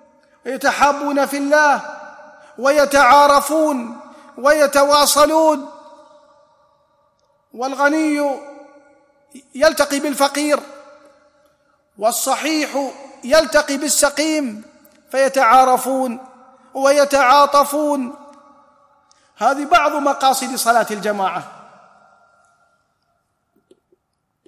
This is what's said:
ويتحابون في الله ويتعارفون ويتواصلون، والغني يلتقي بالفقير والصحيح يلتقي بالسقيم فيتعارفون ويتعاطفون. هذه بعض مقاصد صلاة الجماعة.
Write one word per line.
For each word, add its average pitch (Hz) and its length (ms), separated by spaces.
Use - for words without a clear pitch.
ويتحابون 277 800
في 277 100
الله 285 600
ويتعارفون 277 1400
ويتواصلون، 285 1300
والغني 285 840
يلتقي 277 460
بالفقير 285 600
والصحيح 262 920
يلتقي 294 520
بالسقيم 285 880
فيتعارفون 262 1160
ويتعاطفون. 277 1400
هذه 277 280
بعض 302 280
مقاصد 277 600
صلاة 226 360
الجماعة. 190 600